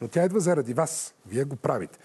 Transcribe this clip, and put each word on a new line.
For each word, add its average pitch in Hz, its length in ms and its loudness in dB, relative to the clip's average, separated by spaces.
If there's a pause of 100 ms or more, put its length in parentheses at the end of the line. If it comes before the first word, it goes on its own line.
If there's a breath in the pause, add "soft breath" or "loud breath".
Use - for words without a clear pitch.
Но 117 60 -6
тя 170 180 2
идва 190 140 2
заради 151 340 2
вас. - 400 -4 (120)
Вие 113 180 -2
го 139 120 -8
правите. - 500 -4